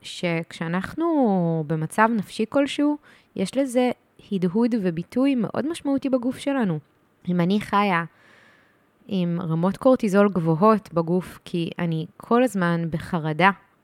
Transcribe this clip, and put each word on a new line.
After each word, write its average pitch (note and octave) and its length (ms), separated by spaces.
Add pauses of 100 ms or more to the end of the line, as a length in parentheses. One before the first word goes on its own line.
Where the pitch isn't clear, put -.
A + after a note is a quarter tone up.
שכשאנחנו F3+ 1700
במצב D#3+ 480
נפשי G#3+ 340
כלשהו, C#4+ 480 (380)
יש F#3+ 220
לזה B3+ 340 (400)
הדהוד G3+ 500
וביטוי F#3 540
מאוד A#3+ 320
משמעותי C#4 420
בגוף B3 280
שלנו. A3+ 420 (480)
אם F3+ 140
אני G3 200
חיה G3 420 (1040)
עם F3 340
רמות E3 360
קורטיזול G#3 520
גבוהות F3+ 640
בגוף, E3+ 520
כי E3+ 240 (100)
אני E3 260 (120)
כל A#3+ 260
הזמן E3+ 460
בחרדה D#3 640 (320)